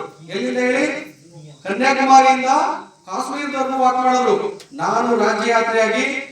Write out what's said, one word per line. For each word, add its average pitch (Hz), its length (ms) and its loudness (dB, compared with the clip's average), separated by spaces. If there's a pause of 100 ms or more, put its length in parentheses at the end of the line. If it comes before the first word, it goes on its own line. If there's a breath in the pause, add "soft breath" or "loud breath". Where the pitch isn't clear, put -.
(280)
ಎಲ್ಲಿಂದ 247 340 -4
ಹೇಳಿ? 262 220 0 (760)
ಕನ್ಯಾಕುಮಾರಿಯಿಂದ 262 920 4 (540)
ಕಾಶ್ಮೀರದವರೆಗೂ 269 760 -6
ವಾಕ್ 254 200 2
ಮಾಡಿದ್ರು. 254 360 2 (380)
ನಾನು 220 440 -2
ರಾಜ್ಯ 214 340 0
ಯಾತ್ರೆಯಾಗಿ 226 540 0 (280)